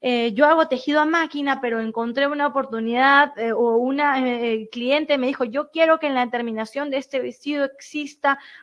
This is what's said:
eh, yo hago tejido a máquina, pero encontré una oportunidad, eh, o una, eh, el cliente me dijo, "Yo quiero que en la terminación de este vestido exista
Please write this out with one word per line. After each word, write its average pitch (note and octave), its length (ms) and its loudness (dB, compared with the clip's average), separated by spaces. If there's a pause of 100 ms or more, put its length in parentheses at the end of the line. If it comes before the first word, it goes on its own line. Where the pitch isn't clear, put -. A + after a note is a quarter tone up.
eh, A#3+ 320 0
yo C#4 140 4
hago D#4+ 200 6
tejido D4 340 0
a D4+ 40 4
máquina, D4 560 -2
pero A#3 180 -2
encontré A#3 460 -2
una C#4+ 220 -2
oportunidad, C4+ 880 2
eh, A3+ 160 -2
o A#3 240 2
una, C4+ 500 0
eh, A#3 260 -2
el A3 160 -6
cliente C#4+ 500 0
me B3+ 80 0
dijo, C4+ 160 -2
"Yo C4+ 260 -4
quiero D#4+ 300 4
que D#4+ 80 -4
en C#4 80 -2
la B3 160 0
terminación A#3 580 -6
de C4+ 80 -2
este C4+ 220 -6
vestido C#4 460 -4
exista C#4 720 -4 (240)